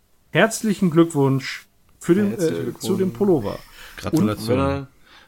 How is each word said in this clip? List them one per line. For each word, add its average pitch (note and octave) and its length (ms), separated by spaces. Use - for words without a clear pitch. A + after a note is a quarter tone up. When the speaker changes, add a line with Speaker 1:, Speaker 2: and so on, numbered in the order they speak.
Speaker 1:
Herzlichen G3+ 600
Glückwunsch C#3 760
für - 160
den, G#3 160
Speaker 2:
Herzlichen E3+ 240
Speaker 1:
äh, E3 80
Speaker 2:
Glückwunsch. - 220
Speaker 1:
zu G3 120
dem F#3+ 160
Pullover. D3 440
Speaker 3:
Gratulation. G#2 400
Speaker 2:
Und G#2+ 100
wenn B2 120
er, C#3 280